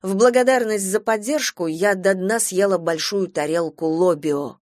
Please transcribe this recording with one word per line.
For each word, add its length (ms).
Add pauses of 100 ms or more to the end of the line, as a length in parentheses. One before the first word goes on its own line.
В 140
благодарность 680
за 160
поддержку 640
я 280
до 180
дна 260
съела 380
большую 500
тарелку 580
лобио. 720 (120)